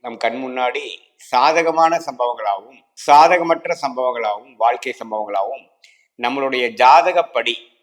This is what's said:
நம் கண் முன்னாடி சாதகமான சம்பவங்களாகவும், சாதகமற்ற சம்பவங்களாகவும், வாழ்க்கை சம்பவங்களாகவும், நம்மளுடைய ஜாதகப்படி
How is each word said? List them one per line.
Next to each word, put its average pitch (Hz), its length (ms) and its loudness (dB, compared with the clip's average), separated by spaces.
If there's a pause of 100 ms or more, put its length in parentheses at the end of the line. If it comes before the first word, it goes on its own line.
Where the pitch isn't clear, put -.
நம் 117 140 -12
கண் 120 240 -4
முன்னாடி 127 580 -6 (240)
சாதகமான 160 760 2
சம்பவங்களாகவும், 120 840 -6 (160)
சாதகமற்ற 165 760 4 (100)
சம்பவங்களாகவும், 123 720 -6
வாழ்க்கை 120 420 -2
சம்பவங்களாகவும், 107 720 -6 (500)
நம்மளுடைய 127 560 -4
ஜாதகப்படி 131 960 2 (120)